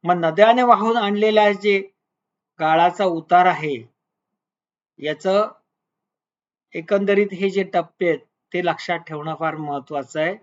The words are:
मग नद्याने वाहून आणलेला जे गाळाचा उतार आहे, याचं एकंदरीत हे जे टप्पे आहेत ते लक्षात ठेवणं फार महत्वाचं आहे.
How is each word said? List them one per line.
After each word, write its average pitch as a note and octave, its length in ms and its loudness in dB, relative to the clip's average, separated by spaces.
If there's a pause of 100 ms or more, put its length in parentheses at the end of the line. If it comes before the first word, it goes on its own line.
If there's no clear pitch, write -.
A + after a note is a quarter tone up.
मग F3 120 0
नद्याने G3+ 480 4
वाहून A3+ 340 2
आणलेला G#3 560 2
जे G3 380 -2 (720)
गाळाचा E3+ 440 2
उतार F3 420 2
आहे, D3 500 -4 (1000)
याचं F#3 500 -2 (1300)
एकंदरीत G3+ 580 0
हे F#3+ 180 -4
जे F#3+ 140 -2
टप्पे F3 440 -4
आहेत D3+ 100 0 (340)
ते F3+ 120 -4
लक्षात E3 340 -4
ठेवणं D#3 400 -10
फार D#3+ 180 -6
महत्वाचं C#3+ 640 -8
आहे. F3+ 220 -4